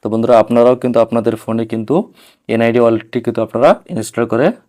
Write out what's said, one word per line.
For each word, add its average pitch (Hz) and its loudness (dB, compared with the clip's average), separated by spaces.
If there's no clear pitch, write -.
তো 107 -6
বন্ধুরা, 113 2
আপনারাও 120 4
কিন্তু 123 -2
আপনাদের 113 -2
ফোনে 113 -6
কিন্তু 113 -4
এনআইডি 113 0
ওয়ালেটটি 117 0
কিন্তু 117 -4
আপনারা 127 0
ইনস্টল 117 -6
করে 131 0